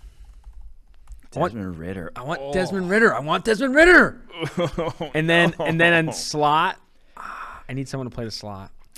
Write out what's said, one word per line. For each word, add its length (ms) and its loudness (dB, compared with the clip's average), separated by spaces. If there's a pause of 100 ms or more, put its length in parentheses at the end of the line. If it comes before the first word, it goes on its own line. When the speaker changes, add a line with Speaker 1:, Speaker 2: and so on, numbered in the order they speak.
(1300)
Speaker 1:
I 40 -6
want 160 -2
Speaker 2:
Desmond 240 -8
Ridder. 380 -10
Speaker 1:
I 60 -14
want 200 -8
Speaker 2:
Oh. 100 -10
Speaker 1:
Desmond 380 -4
Ridder. 240 4
I 60 -4
want 240 -2
Desmond 300 0
Ridder. 460 8 (220)
Speaker 2:
<laughs> 160 -6
Oh, 560 -4
Speaker 1:
And 140 0
then, 300 4
Speaker 2:
no. 60 -4
Speaker 1:
and 160 0
then 260 4
in 60 -4
slot, 680 0 (380)
ah, 520 -14
I 40 -12
need 160 -6
someone 220 -8
to 40 -16
play 100 -8
the 60 -8
slot. 400 -14 (280)